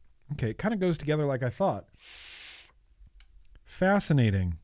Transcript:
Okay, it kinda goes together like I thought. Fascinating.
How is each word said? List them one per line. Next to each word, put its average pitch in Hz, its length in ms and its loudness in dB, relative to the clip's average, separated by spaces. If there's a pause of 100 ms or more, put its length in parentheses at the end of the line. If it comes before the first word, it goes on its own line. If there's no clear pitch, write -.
(320)
Okay, 123 180 -2
it - 80 -6
kinda 220 180 0
goes 180 220 0
together 151 260 0
like 135 180 0
I 123 60 0
thought. 131 380 -2 (1800)
Fascinating. 117 1000 2